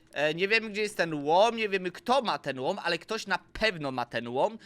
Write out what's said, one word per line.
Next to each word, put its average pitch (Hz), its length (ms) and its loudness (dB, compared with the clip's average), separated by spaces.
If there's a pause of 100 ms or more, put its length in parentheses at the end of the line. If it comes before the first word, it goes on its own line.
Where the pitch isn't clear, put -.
(160)
E, 156 180 2
nie 185 140 0
wiemy, 220 220 2
gdzie 208 120 -4
jest 208 140 -4
ten 156 280 -2
łom, 202 320 6
nie 220 120 0
wiemy, 185 220 -2
kto 254 320 0
ma 170 160 -2
ten 131 220 -6
łom, 170 240 0
ale 170 140 0
ktoś 220 280 -8
na 185 120 -2 (140)
pewno 165 400 -2
ma 123 140 -4
ten 120 220 -6
łom. 175 380 0